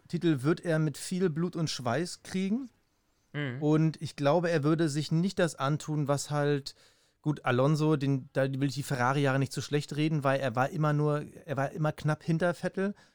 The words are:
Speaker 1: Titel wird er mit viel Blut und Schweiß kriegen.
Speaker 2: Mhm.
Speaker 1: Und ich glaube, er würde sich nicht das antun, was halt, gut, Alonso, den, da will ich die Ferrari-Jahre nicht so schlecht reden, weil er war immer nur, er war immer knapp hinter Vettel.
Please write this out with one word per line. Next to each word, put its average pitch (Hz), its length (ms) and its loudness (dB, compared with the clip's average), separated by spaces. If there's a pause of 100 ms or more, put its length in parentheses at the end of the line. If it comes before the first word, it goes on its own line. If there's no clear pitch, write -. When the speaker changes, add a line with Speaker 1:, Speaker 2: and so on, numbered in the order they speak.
Speaker 1:
Titel 156 360 0
wird 165 180 2
er 160 180 0
mit 156 180 0
viel 185 320 -2
Blut 165 260 -4
und 165 140 -2
Schweiß 131 540 -4
kriegen. 196 460 -2 (640)
Speaker 2:
Mhm. 143 300 -6
Speaker 1:
Und 156 380 2
ich 147 140 -8
glaube, 160 340 2
er 165 140 0
würde 156 260 2
sich 143 220 -4
nicht 170 280 0
das 170 160 0
antun, 147 520 -2
was 139 240 -2
halt, 147 440 0 (460)
gut, 147 240 -2
Alonso, 147 500 4
den, 135 380 0
da 135 100 2
will 135 260 0
ich 123 60 -6
die 139 80 -6
Ferrari-Jahre 135 560 2
nicht 135 140 0
so 143 80 -6
schlecht 147 340 -4
reden, 151 280 0
weil 135 160 2
er 131 160 -2
war 127 140 2
immer 151 240 0
nur, 147 320 0 (200)
er 143 120 -4
war 135 140 -2
immer 156 200 -2
knapp 151 320 -4
hinter 170 300 0
Vettel. 190 400 -4 (220)